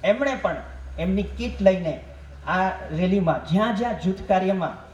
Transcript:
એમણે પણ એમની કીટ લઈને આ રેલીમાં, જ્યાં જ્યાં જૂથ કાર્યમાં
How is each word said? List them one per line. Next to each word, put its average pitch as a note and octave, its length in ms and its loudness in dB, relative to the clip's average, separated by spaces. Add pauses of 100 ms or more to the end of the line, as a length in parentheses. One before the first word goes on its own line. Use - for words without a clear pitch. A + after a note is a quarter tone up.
એમણે C4 320 2
પણ D#3+ 200 -2 (440)
એમની F#3+ 240 0
કીટ - 380 -6
લઈને F3+ 380 4 (480)
આ F#3 220 2
રેલીમાં, F3 800 0
જ્યાં G#3 280 4
જ્યાં A3 240 -2
જૂથ F#3+ 160 0 (120)
કાર્યમાં F#3+ 420 2 (240)